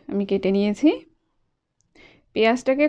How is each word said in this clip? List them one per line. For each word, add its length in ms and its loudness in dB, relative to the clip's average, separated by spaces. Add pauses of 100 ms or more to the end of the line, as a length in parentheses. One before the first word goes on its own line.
(100)
আমি 200 -2
কেটে 260 0
নিয়েছি। 340 2 (1500)
পেঁয়াজটাকে 520 0